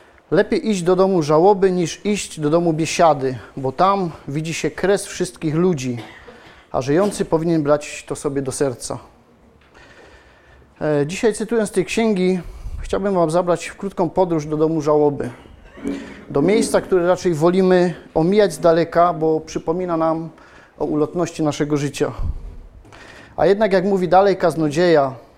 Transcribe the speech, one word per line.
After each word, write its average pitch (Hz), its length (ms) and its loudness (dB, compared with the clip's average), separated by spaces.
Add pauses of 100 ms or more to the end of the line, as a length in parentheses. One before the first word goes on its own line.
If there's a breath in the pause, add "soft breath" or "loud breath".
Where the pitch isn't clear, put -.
(300 loud breath)
„Lepiej 202 400 0
iść 190 120 0
do 180 140 2
domu 190 260 2
żałoby, 180 480 4
niż 180 360 -4
iść 202 340 -4
do 147 100 0
domu 170 220 2
biesiady, 147 680 0 (180)
bo 131 160 -4
tam 185 380 0 (180)
widzi 156 260 -6
się - 160 -4
kres 190 360 0
wszystkich - 480 -6
ludzi, 143 440 0 (720 loud breath)
a 143 80 -2
żyjący 180 440 0
powinien 165 380 0
brać 147 460 -2
to 147 80 -6
sobie 139 260 -4
do 131 100 -6
serca”. 127 460 -4 (1800 soft breath)
E, 151 260 0
dzisiaj, 196 280 -2
cytując 220 340 -2
z - 40 -12
tej 180 120 0
księgi, 185 560 0 (400 loud breath)
chciałbym 196 340 -4
wam 170 160 2
zabrać 170 360 0
w - 100 -14
krótką 190 340 -4
podróż 170 360 0
do 156 100 -4
domu 160 240 0
żałoby. 147 500 2 (1000 loud breath)
Do 143 120 0
miejsca, 208 380 2
które 175 260 0
raczej 180 280 0
wolimy 175 600 4 (200)
omijać 185 380 4
z 151 60 -12
daleka, 170 540 4
bo 156 280 0
przypomina 165 560 -4
nam 160 320 -2 (500 loud breath)
o - 60 -2
ulotności 156 580 -2
naszego 147 340 -2
życia. 139 360 -4 (1200 loud breath)
A 151 100 2
jednak, 202 260 2
jak 185 120 2
mówi 190 240 0
dalej 185 280 4
kaznodzieja, 151 800 2 (240 soft breath)